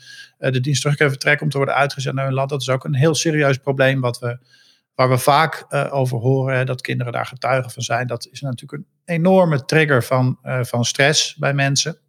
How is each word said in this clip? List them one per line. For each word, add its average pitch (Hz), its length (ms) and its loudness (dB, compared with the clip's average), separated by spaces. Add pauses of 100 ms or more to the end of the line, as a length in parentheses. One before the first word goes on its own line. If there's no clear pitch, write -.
(380)
eh, 135 140 -2
de 127 80 0
dienst 135 220 0
terug 147 140 0
en 151 120 2
vertrek 147 320 0
om 156 80 -2
te 143 80 -2
worden 139 180 0
uitgezet 135 400 -2
naar 135 100 -4
hun 135 100 -2
land. 139 160 -4
Dat 147 100 -4
is 127 100 -4
ook 131 140 -2
een 156 100 -4
heel 147 200 4
serieus 147 420 2
probleem 135 440 0
wat 123 180 -2
we, 120 200 -6 (560)
waar 131 140 2
we 127 100 4
vaak, 151 500 2
eh, 143 220 -2
over 127 280 -2
horen, 131 380 0
hè, 127 80 0
dat 123 160 -4
kinderen 127 320 -4
daar 120 140 -4
getuigen 127 440 -2
van - 120 -12
zijn. 117 240 -2
Dat 120 240 -8
is 127 100 -18
natuurlijk 139 420 -8
een - 320 -10
enorme 170 500 4
trigger 147 400 4
van, 127 380 0
eh, 127 200 -4
van 120 220 -2
stress - 520 0
bij 139 180 -2
mensen 139 440 0 (100)